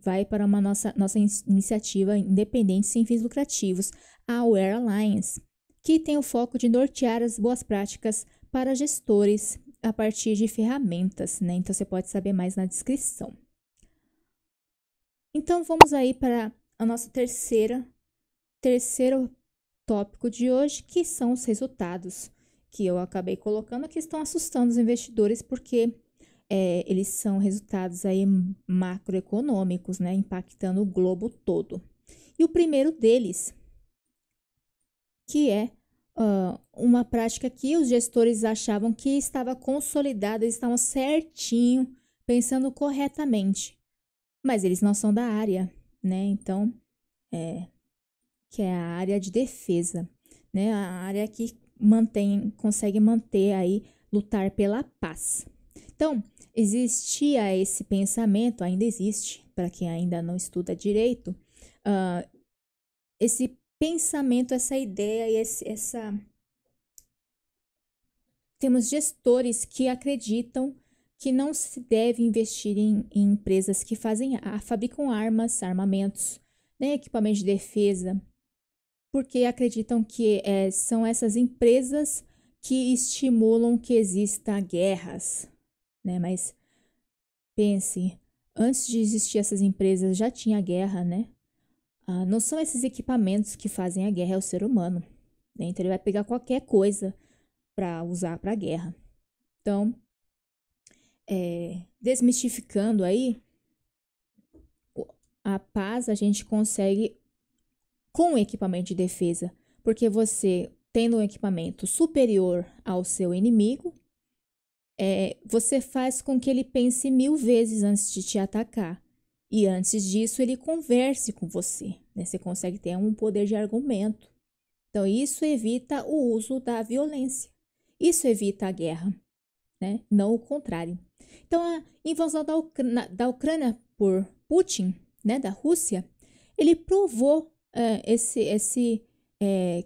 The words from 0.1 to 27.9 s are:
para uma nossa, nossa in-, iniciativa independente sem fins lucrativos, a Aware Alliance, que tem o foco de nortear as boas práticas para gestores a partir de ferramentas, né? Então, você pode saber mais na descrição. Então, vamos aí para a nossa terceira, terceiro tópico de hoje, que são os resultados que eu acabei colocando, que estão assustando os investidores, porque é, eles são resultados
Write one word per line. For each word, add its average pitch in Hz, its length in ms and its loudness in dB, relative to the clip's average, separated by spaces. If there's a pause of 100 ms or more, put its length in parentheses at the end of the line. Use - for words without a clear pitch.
para 208 200 -2
uma 202 140 4
nossa, 202 380 -2
nossa 196 200 0
in-, 208 100 4 (200)
iniciativa 196 720 2
independente 202 720 2
sem 233 180 2
fins 233 160 2
lucrativos, 214 680 -2 (380)
a 233 120 -2
Aware 202 340 4
Alliance, 214 680 -2 (400)
que 320 160 4
tem 311 200 0
o 285 40 2
foco 240 360 -2
de 240 100 2
nortear 233 560 2
as 226 160 -4
boas 240 240 0
práticas 208 600 -4 (260)
para 262 240 0
gestores 208 840 0 (240)
a 226 120 0
partir 214 420 0
de 214 120 2
ferramentas, 196 920 -2
né? 175 140 -2
Então, 180 200 -2
você 196 120 -4
pode 185 240 -6
saber 196 240 -2
mais 185 240 -2
na 190 80 0
descrição. - 680 -6 (2000)
Então, 339 300 0
vamos 320 300 4
aí 262 200 0
para 240 380 -4 (260)
a 226 80 -2
nossa 233 240 -4
terceira, 247 800 -2 (720)
terceiro 254 720 0 (540)
tópico 208 440 -2
de 247 220 0
hoje, 285 320 0
que 349 220 -2
são 240 260 -2
os 247 140 -2
resultados 185 840 -6 (400)
que 208 160 -4
eu 180 120 0
acabei 185 400 -4
colocando, 220 500 -4
que 320 120 -8
estão 311 200 -8
assustando 285 500 -2
os 233 80 2
investidores, 226 640 0
porque 233 520 -2 (640)
é, 180 300 0
eles 190 220 0
são 196 320 -2
resultados 190 680 -2